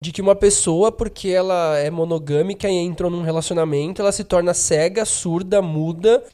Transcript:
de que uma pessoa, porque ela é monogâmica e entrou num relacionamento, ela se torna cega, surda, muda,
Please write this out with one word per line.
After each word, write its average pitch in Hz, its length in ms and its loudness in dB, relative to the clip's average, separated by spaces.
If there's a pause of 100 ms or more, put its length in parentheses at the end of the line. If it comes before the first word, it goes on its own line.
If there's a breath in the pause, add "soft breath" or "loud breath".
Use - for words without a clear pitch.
de 160 120 -10
que 196 100 -6
uma 196 140 4
pessoa, 202 560 2
porque - 380 -6
ela 180 480 2
é 147 120 0
monogâmica 165 800 -2
e 190 40 2
entrou 175 360 -2
num 175 120 -4
relacionamento, 160 800 -2
ela 202 120 2
se 208 100 -6
torna 175 320 2
cega, 180 500 0
surda, 185 560 0
muda, 170 600 0 (100)